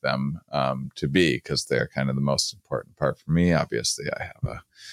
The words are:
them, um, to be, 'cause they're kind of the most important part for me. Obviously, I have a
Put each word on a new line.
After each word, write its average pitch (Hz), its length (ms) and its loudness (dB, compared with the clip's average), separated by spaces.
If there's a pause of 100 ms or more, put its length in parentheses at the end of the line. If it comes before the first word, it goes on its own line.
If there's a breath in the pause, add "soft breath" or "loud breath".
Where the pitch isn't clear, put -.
them, 67 380 -2 (100)
um, 65 460 -2
to 78 100 -2
be, 71 320 4
'cause - 260 -4
they're 60 300 0
kind 67 160 0
of 65 40 0
the 67 60 0
most 69 320 0
important - 420 -8
part 69 220 0
for - 140 -6
me. 85 220 4
Obviously, - 520 0 (100)
I - 100 -8
have - 180 -8
a - 180 -6 (320 loud breath)